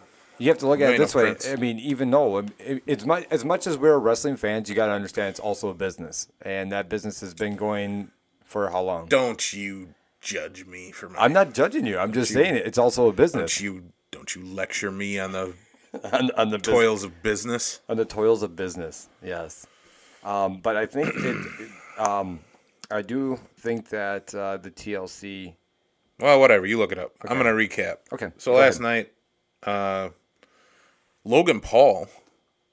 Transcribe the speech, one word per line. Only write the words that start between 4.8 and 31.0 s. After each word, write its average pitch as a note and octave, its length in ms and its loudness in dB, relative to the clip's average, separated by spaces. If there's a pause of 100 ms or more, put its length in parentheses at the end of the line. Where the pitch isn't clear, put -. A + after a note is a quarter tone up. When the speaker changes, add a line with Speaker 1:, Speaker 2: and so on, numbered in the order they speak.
Speaker 1:
understand G2+ 380 -4
it's F#2+ 100 -10
also G#2 280 -4
a F#2 60 -6
business, F2 540 -8 (120)
and G2 320 -6
that G2+ 160 -4
business G#2 320 -6
has F#2+ 140 -12
been G#2 220 -6
going G2+ 540 -4 (340)
for G2+ 260 -4
how F2+ 120 -2
long? F2 260 -4
Speaker 2:
Don't B2 440 0
you G2 420 -10 (260)
judge E2+ 440 -10
me F2+ 280 -18
for - 180 -16
my F#2 80 -10
Speaker 1:
I'm C3+ 160 6
not G3 180 4
judging G#3 320 0
you. G2+ 140 -2
I'm G2+ 140 0
just A#2 200 0
Speaker 2:
Don't B2+ 80 4
you D#3 60 6
Speaker 1:
saying E3+ 120 0
it. F#2 80 -4
It's A2+ 120 -4
also A#2+ 300 4
a G#2 40 4
business. A2+ 460 0
Speaker 2:
Don't G2+ 60 -8
you, F#2 280 -12 (180)
don't - 240 -12
you F2+ 100 -16
lecture F#2+ 460 -6
me G2+ 280 -6
on F#2+ 140 -6
the F#2 200 -6 (500)
Speaker 1:
<laughs> G2+ 100 -12
On, B2+ 200 2
on A2+ 180 2
the G#2+ 80 -2
bus-, F#2 80 -6
Speaker 2:
Toils A2+ 380 4
of E2+ 180 -14
business. A2 640 -4
Speaker 1:
on A2+ 80 -4
the A2+ 80 0
toils G#2+ 380 2
of E2+ 140 -6
business, F2+ 520 -10 (140)
yes. E2+ 440 -10 (580)
Um, G2 360 -2
but A2 160 0
I G#2+ 100 0
think C#3+ 280 -4
it, A#2+ 220 -4
it, - 640 -14
um, G2 400 0 (500)
I G#2+ 120 -2
do B2+ 360 -4 (180)
think A#2 340 -6
that, G2+ 440 -6
uh, G2 220 -6
the F#2+ 140 -14
T G#2 240 -10
L F#2 140 -6
C. F#2+ 460 -14 (640)
Speaker 2:
Well, C#3 220 6
whatever. A2 260 8
You A2+ 120 0
look G#2 140 0
it F#2+ 60 -6
up. - 140 -10 (100)
I'm - 100 -6
Speaker 1:
Okay. C3 120 0
Speaker 2:
gonna A2+ 120 4
recap. G2 400 -2 (160)
Speaker 1:
Okay, A2 260 -8
Speaker 2:
So - 140 -2
Speaker 1:
go B2+ 60 8
Speaker 2:
last C3 220 6
Speaker 1:
ahead. - 20 -10
Speaker 2:
night, A#2 300 -2 (580)
uh, G2 380 -2 (1160)